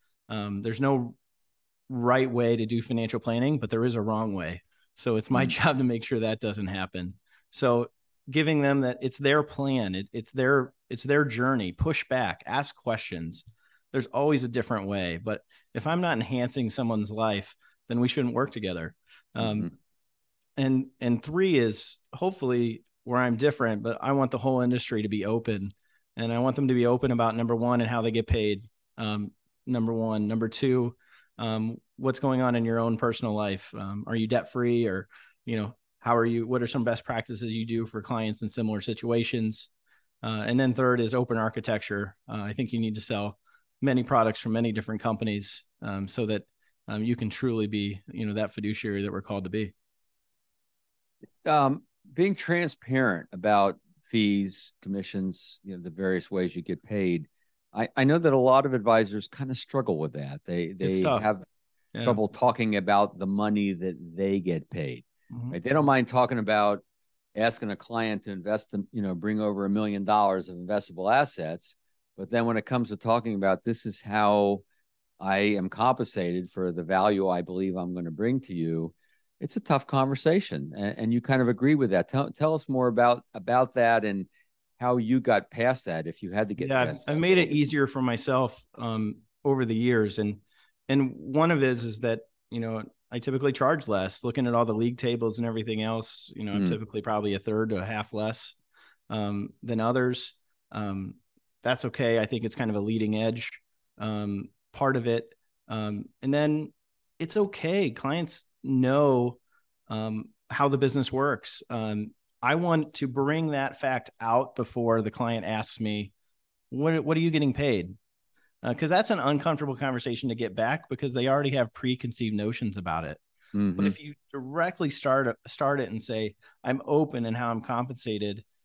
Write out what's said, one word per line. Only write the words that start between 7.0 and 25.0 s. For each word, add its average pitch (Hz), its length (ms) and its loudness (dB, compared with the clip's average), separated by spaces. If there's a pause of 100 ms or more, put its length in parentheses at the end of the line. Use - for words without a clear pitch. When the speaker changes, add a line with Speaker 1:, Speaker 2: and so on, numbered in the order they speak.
Speaker 1:
So 120 380 2 (400)
giving 151 320 2
them 139 200 4
that 127 200 0
it's 127 160 -4
their 143 260 4
plan, 131 520 -2
it, 98 160 -6
it's 113 200 -10
their, 131 420 2 (160)
it's - 140 -8
their 143 200 4
journey, 120 480 0
push - 380 -2
back, 117 360 -2
ask 139 300 -4
questions. 85 720 -6 (460)
There's 127 160 -2
always 143 360 2
a 120 60 -4
different 113 380 -2
way. 92 360 -2
But 107 180 -4 (320)
if - 140 -6
I'm 170 140 0
not 165 160 0
enhancing 123 520 -2
someone's 110 420 -2
life, 107 440 -2 (320)
then 120 120 -2
we 123 80 4
shouldn't 123 260 -2
work 131 180 -2
together. 92 440 -6 (400)
Um, 113 100 -2 (160)
Speaker 2:
Mm-hmm. 87 60 -4 (880)
Speaker 1:
and, 131 280 2 (140)
and 120 240 0
three 175 340 2
is 113 400 0 (160)
hopefully 123 680 -2 (200)
where 123 160 0
I'm 123 160 2
different, 113 480 2
but 117 180 -4
I 139 120 0
want 135 180 2
the 131 60 0
whole 127 240 0
industry 123 420 0